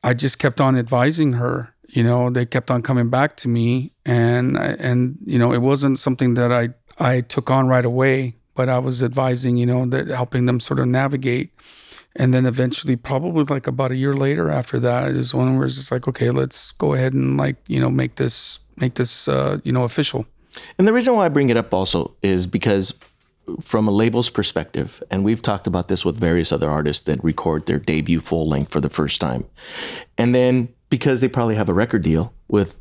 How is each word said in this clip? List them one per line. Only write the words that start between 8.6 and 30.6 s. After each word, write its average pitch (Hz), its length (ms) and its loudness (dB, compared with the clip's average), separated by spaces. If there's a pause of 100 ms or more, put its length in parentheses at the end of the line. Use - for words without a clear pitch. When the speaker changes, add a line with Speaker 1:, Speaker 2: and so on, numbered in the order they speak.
Speaker 1:
I 127 100 2
was 131 240 -2
advising, 127 540 0
you 123 80 2
know, 127 200 2
that 123 220 -2
helping 123 400 -2
them 127 120 2
sort 135 200 -4
of 131 80 0
navigate. 131 640 -2 (640)
And 127 180 2
then 127 120 4
eventually, 127 500 -2
probably, 151 480 -2
like, 139 240 -4
about 131 240 -2
a 131 40 -4
year 135 180 0
later 139 360 0
after 131 300 -2
that 123 320 0
is 127 220 -2
when 131 240 2
we're 135 120 0
just 131 220 -8
like, 127 160 -4
"Okay, 123 220 0
let's - 440 -4
go - 200 0
ahead 131 200 0
and, 67 240 0
like, 69 180 0 (120)
you 135 120 -2
know, 64 100 2
make - 260 -2
this, - 440 -4 (160)
make 127 200 -2
this, - 320 -4
uh, 139 360 0
you 123 80 -2
know, 127 120 0
official." - 420 -4 (520)
Speaker 2:
And 190 100 4
the 220 60 4
reason 240 220 4
why 202 100 4
I 165 40 4
bring 143 200 4
it 117 80 4
up - 160 0
also 92 480 -2
is 92 240 2
because 95 480 0 (680)
from 107 260 0
a 104 40 2
label's 113 380 2
perspective, - 800 -4
and 98 160 0
we've 113 160 0
talked 104 260 -2
about 87 200 -2
this 92 180 -2
with 82 100 0
various 85 360 2
other 76 180 0
artists 76 360 -2
that 71 180 -2
record 80 420 -2
their 73 140 0
debut 80 420 0
full 80 260 -2
length 71 240 -2
for 76 80 0
the 71 100 -2
first 73 300 -2
time. 64 260 -4 (720)
And 120 180 2
then 127 340 2 (220)